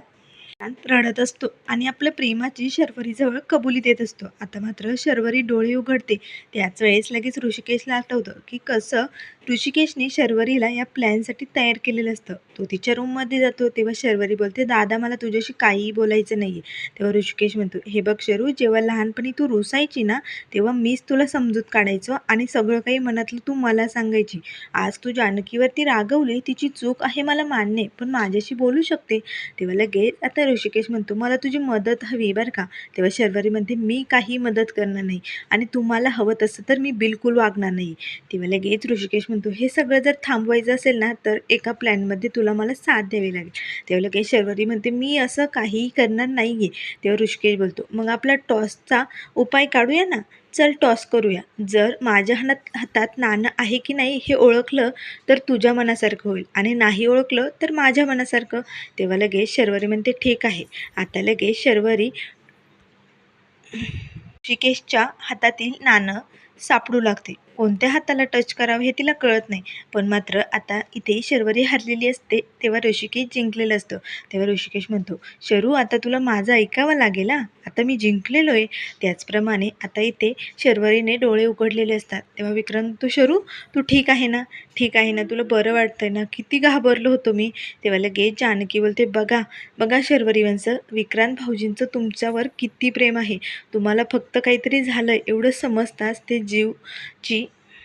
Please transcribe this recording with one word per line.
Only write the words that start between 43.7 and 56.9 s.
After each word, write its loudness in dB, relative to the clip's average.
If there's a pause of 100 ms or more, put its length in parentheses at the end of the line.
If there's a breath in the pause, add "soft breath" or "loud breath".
तेव्हा 2
लगेच -2
शर्वरी 2
म्हणते, -2
"मी -2
असं 0
काहीही -2
करणार 2
नाहीये." 0 (360 loud breath)
तेव्हा 2
ऋषिकेश 0
बोलतो, -2
"मग -4
आपला 2 (140)
टॉसचा 0 (320 loud breath)
उपाय 4
काढूया 2
ना, -2 (360 soft breath)
चल 4 (100)
टॉस 4
करूया. 0 (280)
जर 4 (100)
माझ्या 4
हातात, 0 (200)
हातात -2 (100)
नाणं 0
आहे 0
की -6
नाही -2
हे 0
ओळखलं 4 (400 loud breath)
तर 8
तुझ्या 2
मनासारखं 0
होईल -4 (120)
आणि 0
नाही 2